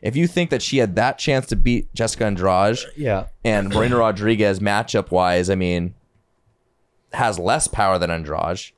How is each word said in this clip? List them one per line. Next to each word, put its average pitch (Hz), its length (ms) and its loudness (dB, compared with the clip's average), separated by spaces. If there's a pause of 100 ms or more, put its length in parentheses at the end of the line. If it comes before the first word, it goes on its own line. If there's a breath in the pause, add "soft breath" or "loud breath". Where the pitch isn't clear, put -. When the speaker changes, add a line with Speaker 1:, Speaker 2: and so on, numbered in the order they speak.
Speaker 1:
If 120 140 -4
you 165 120 2
think 175 240 -2
that 120 100 -2
she - 160 -2
had 117 200 2
that 120 200 0
chance 131 300 -2
to 117 80 -4
beat 120 380 2
Jessica 113 320 -2
Andrade 98 520 2 (180)
Speaker 2:
Yeah. 113 300 -2 (180)
Speaker 1:
and 104 300 0
Marina 117 240 2
Rodriguez 104 600 2
matchup 104 520 -2
wise, 90 380 2
I 98 60 2
mean, 90 400 -2 (1200)
has 110 260 -2
less 110 280 0
power 95 300 2
than 85 140 0
Andrade. 82 480 -4 (180)